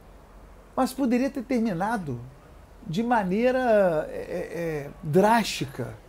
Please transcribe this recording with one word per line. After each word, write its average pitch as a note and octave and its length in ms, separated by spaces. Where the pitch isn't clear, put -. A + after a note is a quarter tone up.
mas B3+ 180
poderia C4 380
ter C4+ 120
terminado G#3 800
de E3+ 160
maneira, A3 1080
é, G2+ 60
é, D#3 680
é, C#3+ 40
drástica. D#3+ 920